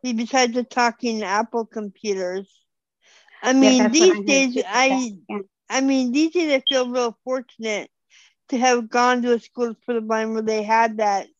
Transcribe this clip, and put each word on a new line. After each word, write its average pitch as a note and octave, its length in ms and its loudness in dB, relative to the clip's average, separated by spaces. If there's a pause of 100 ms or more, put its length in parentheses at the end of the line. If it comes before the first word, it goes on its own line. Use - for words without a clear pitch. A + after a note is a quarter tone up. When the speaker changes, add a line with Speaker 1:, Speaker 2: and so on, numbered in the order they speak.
Speaker 1:
See, B3+ 100 -4
besides A#3+ 400 0
the B3 100 -2
talking A#3 600 -2
Apple A3 420 -4
computers. G3 840 -8 (920)
I A#3+ 80 2
Speaker 2:
Yeah, C4 80 6
Speaker 1:
mean, C4 240 6
Speaker 2:
that's A#3+ 160 2
what - 0 -
Speaker 1:
these F#4 120 8
Speaker 2:
I E4 40 0
heard D4+ 100 -6
Speaker 1:
days, C4+ 300 2
Speaker 2:
too, - 120 -2
Speaker 1:
I, A#3+ 200 2
Speaker 2:
yeah, C4 220 0 (200)
yeah. G#3 80 -8 (320)
Speaker 1:
I B3+ 120 -2
mean, C4 300 0
these D#4 200 0
days E4 220 -2
I C4 140 0
feel B3+ 220 0
real A#3+ 340 -4
fortunate A3 680 -8 (580)
to C4+ 80 -2
have A#3+ 320 2
gone B3 340 2
to A#3+ 100 2
a A#3 60 0
School A#3 360 -8 (100)
for B3 80 -4
the A3+ 80 -2
Blind A3 320 -4
where A3 80 -4
they A3 220 -4
had A3 340 0
that G3+ 300 -2 (120)